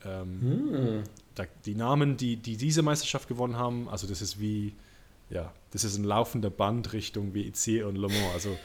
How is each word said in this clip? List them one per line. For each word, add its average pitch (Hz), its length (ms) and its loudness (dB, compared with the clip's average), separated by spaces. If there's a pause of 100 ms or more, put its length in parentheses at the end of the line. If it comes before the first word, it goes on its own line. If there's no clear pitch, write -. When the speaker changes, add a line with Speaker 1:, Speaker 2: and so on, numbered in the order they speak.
Speaker 1:
ähm, 92 360 -6
Speaker 2:
Hm. 131 640 2 (320)
Speaker 1:
da, 98 80 -4 (220)
die 104 100 -4
Namen, 139 400 4
die, 120 220 0
die 110 180 -6
diese 151 260 2
Meisterschaft 151 460 0
gewonnen 120 300 -2
haben, 120 320 -2
also 98 180 -4
das 98 140 -4
ist 98 180 -6
wie, 104 340 -2 (560)
ja, 85 220 -6 (200)
das 104 120 0
ist 101 140 -2
ein 104 80 0
laufender 104 440 2
Band 107 440 2
Richtung 101 400 -4
W 101 80 0
E 101 100 -6
C 110 320 2
und 101 140 -2
Le 98 100 0
Mans. 98 260 2
Also 90 320 -2